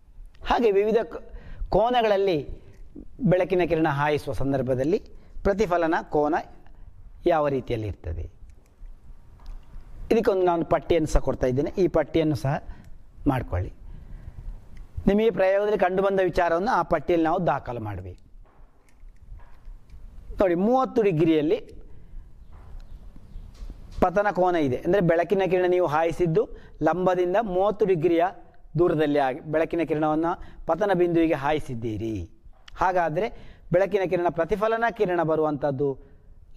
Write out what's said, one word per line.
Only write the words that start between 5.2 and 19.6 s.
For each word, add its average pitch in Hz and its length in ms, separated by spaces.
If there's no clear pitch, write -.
ಪ್ರತಿಫಲನ 175 600
ಕೋನ 151 320
ಯಾವ 156 220
ರೀತಿಯಲ್ಲಿ 120 400
ಇರ್ತದೆ? 85 420
ಇದಕ್ಕೊಂದು 202 300
ನಾನು 170 220
ಪಟ್ಟಿಯನ್ನು 160 440
ಸಹ - 100
ಕೊಡ್ತಾ 131 280
ಇದ್ದೇನೆ, 131 320
ಈ 175 100
ಪಟ್ಟಿಯನ್ನು 156 460
ಸಹ 139 280
ಮಾಡ್ಕೊಳ್ಳಿ. 127 460
ನಿಮಗೆ 214 240
ಪ್ರಯೋಗದಲ್ಲಿ 196 480
ಕಂಡುಬಂದ 190 460
ವಿಚಾರವನ್ನು 175 480
ಆ 180 100
ಪಟ್ಟಿಯಲ್ಲಿ 165 420
ನಾವು 170 220
ದಾಖಲು 127 340
ಮಾಡಬೇಕು. 95 480